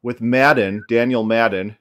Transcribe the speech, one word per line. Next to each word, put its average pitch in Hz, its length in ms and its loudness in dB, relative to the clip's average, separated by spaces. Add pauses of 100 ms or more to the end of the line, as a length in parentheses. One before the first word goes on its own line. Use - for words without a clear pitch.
with 120 200 -10
Madden, 120 680 2
Daniel 117 360 0
Madden, 110 560 -2